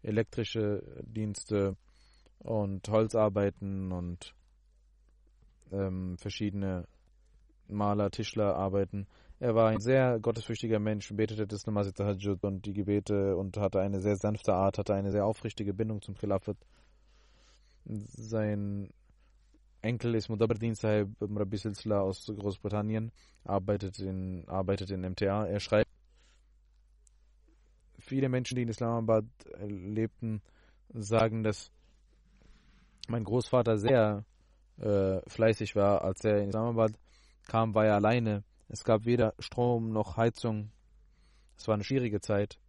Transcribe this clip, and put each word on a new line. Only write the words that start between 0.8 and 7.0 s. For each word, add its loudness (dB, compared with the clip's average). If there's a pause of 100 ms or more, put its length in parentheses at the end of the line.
Dienste -2 (600)
und -4
Holzarbeiten 2
und, -8 (1400)
ähm, -4
verschiedene -4 (800)